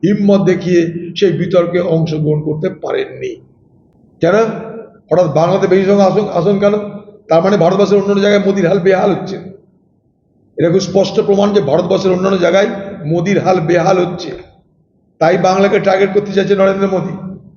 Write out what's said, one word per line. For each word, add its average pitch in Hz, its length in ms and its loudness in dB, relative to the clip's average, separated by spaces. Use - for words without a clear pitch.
হিম্মত 202 380 2
দেখিয়ে 170 720 -2
সেই 190 160 0
বিতর্কে 175 480 -2
অংশগ্রহণ 156 640 -2
করতে 156 280 -4
পারেননি। 131 680 -8
কেন 170 140 2
হঠাৎ 165 240 2
বাংলাতে 185 320 2
বেশি 185 180 2
সংখ্যক 196 260 4
আসন, 208 220 0
আসন 190 260 0
কেন? 202 140 2
তার 165 140 4
মানে 196 140 2
ভারতবর্ষের 190 400 2
অন্যান্য 196 240 0
জায়গায় 202 240 2
মোদির 190 220 0
হাল 190 120 2
বেহাল 190 320 2
হচ্ছে। - 240 -6
এটা 156 120 2
খুব 185 100 2
স্পষ্ট 196 400 0
প্রমাণ 202 340 2
যে 196 80 4
ভারতবর্ষের 185 500 0
অন্যান্য 185 280 0
জায়গায় 180 280 2
মোদির 170 340 0
হাল 180 200 0
বেহাল 175 460 2
হচ্ছে। - 260 -10
তাই 170 180 2
বাংলাকে 196 420 2
টার্গেট 196 340 0
করতে 202 200 -2
চাইছে 196 220 0
নরেন্দ্র 190 320 0
মোদি। - 520 -6